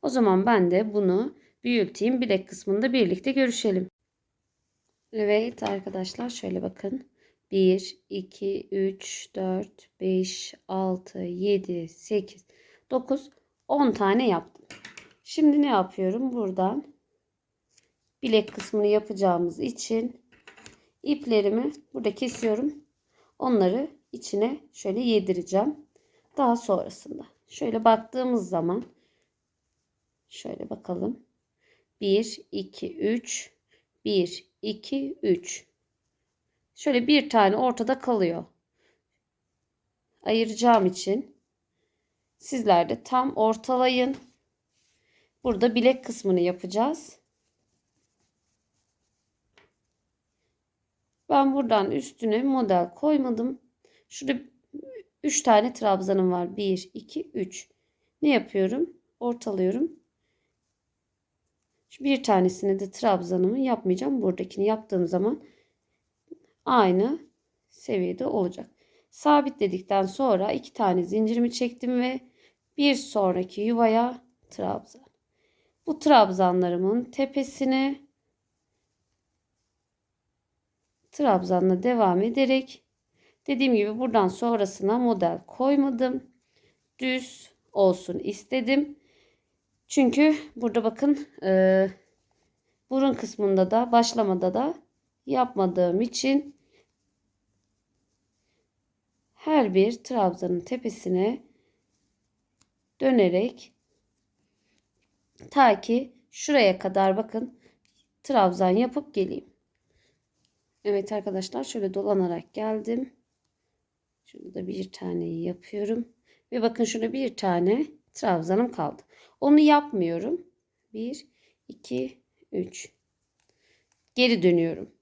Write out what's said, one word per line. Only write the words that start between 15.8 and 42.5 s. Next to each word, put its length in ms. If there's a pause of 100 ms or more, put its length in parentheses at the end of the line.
Buradan 640 (1300)
bilek 300
kısmını 340
yapacağımız 760
için 600 (840)
iplerimi 720 (220)
burada 200
kesiyorum. 680 (540)
Onları 520 (220)
içine 480 (120)
şöyle 280
yedireceğim. 760 (600)
Daha 200
sonrasında 680 (220)
şöyle 360
baktığımız 640
zaman 360 (1400)
şöyle 420
bakalım. 560 (760)
Bir, 400 (120)
iki, 460
üç, 540 (520)
bir, 420 (160)
iki, 600
üç. 440 (1080)
Şöyle 320
bir 240
tane 260
ortada 420
kalıyor. 460 (1800)
Ayıracağım 640
için 500 (1000)
sizler 500